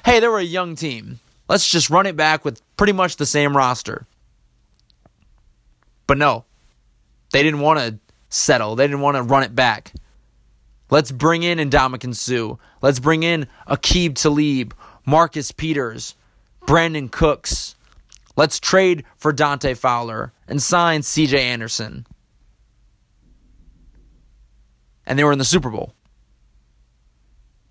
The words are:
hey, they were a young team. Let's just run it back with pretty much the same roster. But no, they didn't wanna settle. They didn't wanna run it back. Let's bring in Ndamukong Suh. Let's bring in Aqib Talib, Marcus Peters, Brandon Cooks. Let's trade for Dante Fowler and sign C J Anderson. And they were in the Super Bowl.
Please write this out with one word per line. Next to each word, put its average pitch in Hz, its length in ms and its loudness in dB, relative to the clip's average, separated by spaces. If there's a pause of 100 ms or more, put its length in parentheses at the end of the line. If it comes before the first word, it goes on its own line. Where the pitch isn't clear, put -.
hey, 240 160 4
they 233 80 2
were 220 100 0
a 185 60 -4
young 170 320 -6
team. 120 440 -10 (280)
Let's - 200 0
just 160 220 0
run 185 160 4
it 175 100 -6
back 156 280 0
with 131 180 -8 (140)
pretty 202 160 2
much 185 240 -2
the 143 100 -4
same 143 300 2
roster. 127 500 0 (2000)
But 139 120 2
no, 131 260 0 (880)
they 143 100 4
didn't 151 180 0
wanna 143 380 0 (300)
settle. 113 480 0
They 135 100 4
didn't 143 140 -2
wanna 139 220 0
run 135 200 2
it 117 120 -6
back. 117 380 0 (1000)
Let's 139 200 2
bring 160 320 0
in 170 160 0
Ndamukong 131 560 0
Suh. 120 420 -4 (260)
Let's 135 160 2
bring 160 240 0
in 165 240 -2 (220)
Aqib 165 460 0
Talib, 147 600 0 (320)
Marcus 156 460 2
Peters, 131 600 -6 (520)
Brandon 156 420 2
Cooks. - 680 -2 (600)
Let's 151 220 2
trade 185 460 2 (120)
for 151 160 0
Dante 143 420 0
Fowler 117 580 -4 (160)
and 143 140 -4
sign 170 400 2
C 156 240 0
J 131 220 2
Anderson. 117 580 -8 (3000)
And 131 120 -2
they 147 60 4
were 147 80 6
in 139 60 0
the 135 60 -2
Super 131 260 0
Bowl. - 240 -10 (1800)